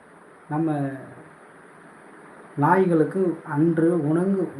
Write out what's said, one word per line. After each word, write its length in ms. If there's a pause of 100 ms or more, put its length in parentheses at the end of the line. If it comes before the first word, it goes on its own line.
(500)
நம்ம 300 (1800)
நாய்களுக்கு 880
அன்று 640
உணவு, 400 (120)